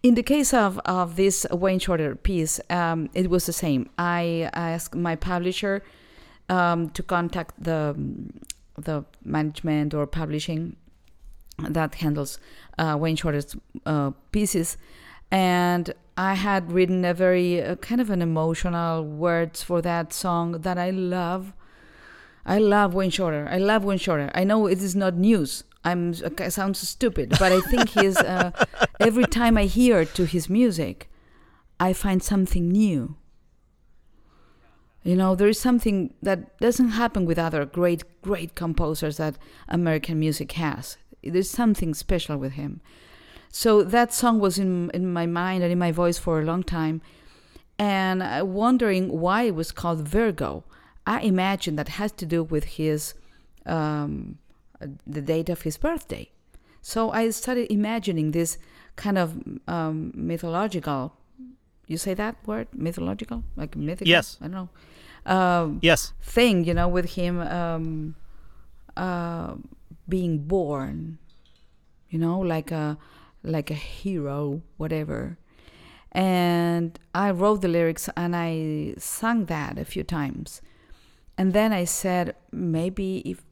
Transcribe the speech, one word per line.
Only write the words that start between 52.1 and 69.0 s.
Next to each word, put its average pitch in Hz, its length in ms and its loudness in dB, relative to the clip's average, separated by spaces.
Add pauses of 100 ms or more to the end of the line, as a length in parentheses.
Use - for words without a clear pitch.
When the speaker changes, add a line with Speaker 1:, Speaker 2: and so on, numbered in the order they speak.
Speaker 1:
to - 120 -10
do 165 180 0
with 160 220 -2
his, 151 480 -4 (520)
um, 151 720 -4 (720)
the 147 140 -8
date 160 260 0
of 175 140 -4
his 156 160 -6
birthday. - 520 -4 (520)
So 226 300 -2
I 226 180 2
started 240 420 -2
imagining 202 600 0
this 165 260 -2 (400)
kind 196 200 0
of, 170 240 -2 (260)
um, 160 460 -4
mythological, 165 1000 -4 (760)
you 160 100 -6
say 190 180 -4
that 208 200 -4 (100)
word? 220 280 -6
Mythological? 170 720 -6 (120)
Like 151 220 -8
mythical? 165 320 -2
Speaker 2:
Yes. 165 320 4
Speaker 1:
I 160 80 -10
don't 185 200 -10 (560)
know. - 80 2
Um, 175 480 2
Speaker 2:
Yes. 160 300 2 (100)
Speaker 1:
Thing, 214 440 2
you 170 80 0
know, 170 160 2
with 175 220 0
him, 175 280 -2
um, 165 760 -4 (800)
uh, 170 560 -6 (560)